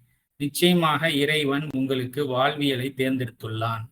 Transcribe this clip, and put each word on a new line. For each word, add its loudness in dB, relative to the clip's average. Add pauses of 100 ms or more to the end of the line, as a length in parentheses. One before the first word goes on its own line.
(360)
நிச்சயமாக 2
இறைவன் 0
உங்களுக்கு -2
வாழ்வியலை 0
தேர்ந்தெடுத்துள்ளான். -4